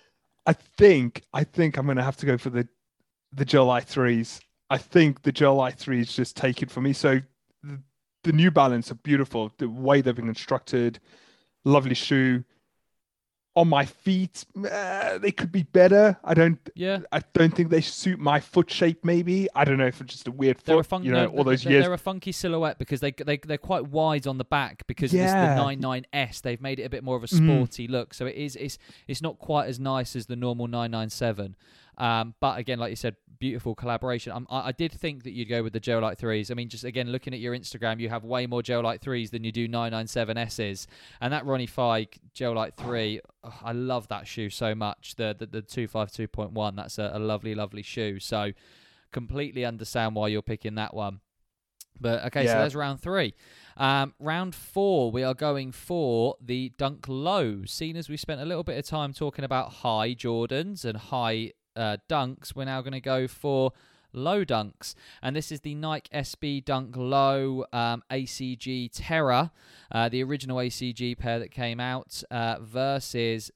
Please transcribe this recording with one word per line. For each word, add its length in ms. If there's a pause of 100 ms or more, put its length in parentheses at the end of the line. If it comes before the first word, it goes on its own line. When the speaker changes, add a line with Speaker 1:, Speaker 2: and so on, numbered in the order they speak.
(460)
Speaker 1:
I 60
think, 720 (100)
I 100
think 320
I'm 100
gonna 160
have 160
to 80
go 120
for 120
the, 180 (680)
the 100
Gel 220
Lyte 180
threes. 560 (300)
I 80
think 440
the 100
Gel 240
Lyte 220
threes 360
just 220
take 260
it 80
for 100
me. 120
So 280 (420)
the, 160 (440)
the 100
New 180
Balance 400
are 60
beautiful. 640
The 100
way 320
they've 140
been 100
constructed, 760 (640)
lovely 300
shoe. 500 (1120)
On 120
my 160
feet, 600 (240)
uh, 500
they 120
could 220
be 100
better. 640
I 100
don't, 240 (160)
Speaker 2:
Yeah. 260 (120)
Speaker 1:
I 100 (120)
don't 200
think 160
they 120
suit 360
my 220
foot 280
shape. 360
Maybe, 500
I 100
don't 140
know 80
if 140
it's 120
just 140
a 60
weird 320
Speaker 2:
They're 100
a 40
Speaker 1:
foot. 80
Speaker 2:
fun-, 180
Speaker 1:
You 80
know, 80
Speaker 2:
they're, 80
Speaker 1:
all 160
those 180
Speaker 2:
they're, 120
Speaker 1:
years. 100
Speaker 2:
they're 80
a 60
funky 340
silhouette 460
because 200
they, 140
they, 240
they're 220
quite 280
wide 400
on 120
the 60
back 440
because 260
it's 160
the 80
Speaker 1:
Yeah. 160
Speaker 2:
nine 240
nine 340
S. 280
They've 200
made 200
it 40
a 60
bit 140
more 120
of 60
a 60
Speaker 1:
Mm. 180
Speaker 2:
sporty 400
look, 260
so 140
it 80
is, 220
it's, 200 (300)
it's 160
not 160
quite 300
as 100
nice 380
as 100
the 100
normal 300
nine 240
nine 200
seven. 440 (420)
Um, 440
but 180
again, 220
like 100
you 60
said, 180 (240)
beautiful 360
collaboration. 580
Um, 180
I, 180
I 40
did 180
think 340
that 80
you'd 160
go 140
with 100
the 80
Gel 200
Lyte 180
threes. 320
I 40
mean, 140
just 140
again, 300
looking 200
at 60
your 160
Instagram, 460
you 80
have 160
way 240
more 140
Gel 200
Lyte 180
threes 300
than 140
you 80
do 160
nine 240
nine 160
seven 280
S's. 520 (320)
And 120
that 140
Ronnie 220
Fieg 500 (140)
Gel 220
Lyte 220
three, 440 (240)
oh, 180
I 80
love 380
that 180
shoe 240
so 240
much. 420
The, 220
the, 80
the 160
two 240
five 240
two 160
point 240
one, 240
that's 240
a, 160
a 60
lovely, 340
lovely 280
shoe. 360
So 340 (600)
completely 520
understand 520
why 120
you're 140
picking 340
that 180
one. 260 (800)
But, 260
okay, 200
so 80
Speaker 1:
Yeah. 40
Speaker 2:
that's 160
round 280
three. 320 (420)
Um, 420
round 380
four, 560
we 100
are 120
going 360
for 680
the 360
Dunk 320
Low. 580
Seeing 300
as 120
we 80
spent 240
a 40
little 200
bit 140
of 60
time 280
talking 320
about 260
high 440
Jordans 720
and 140
high 540 (240)
uh, 200 (120)
dunks, 460
we're 100
now 180
gonna 180
go 280
for 440 (400)
low 320
dunks. 500 (280)
And 120
this 160
is 100
the 140
Nike 380
S 240
B 240
Dunk 360
Low, 760
um, 380
A 160
C 300
G 320
Terra, 640 (400)
uh, 180
the 140
original 380
A 100
C 220
G 220
pair 260
that 100
came 300
out, 500
uh, 300
versus 960